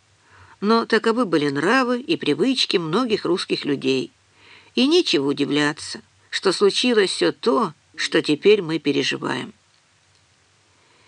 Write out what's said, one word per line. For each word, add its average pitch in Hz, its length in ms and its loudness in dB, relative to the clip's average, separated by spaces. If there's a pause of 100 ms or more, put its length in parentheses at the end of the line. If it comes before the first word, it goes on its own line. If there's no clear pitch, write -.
(600)
но 226 260 2
таковы 226 380 0
были 160 240 0
нравы 240 520 0
и 170 160 -4
привычки 196 600 0
многих 190 480 -2
русских 175 400 -4
людей. 135 460 -2 (640)
И 254 140 2
нечего 226 400 2
удивляться, 143 720 -2 (280)
что - 220 -2
случилось 208 600 2
всё 170 180 0
то, 226 440 -2 (200)
что - 280 -2
теперь 185 380 4
мы 160 200 -4
переживаем. 139 720 -4 (1500)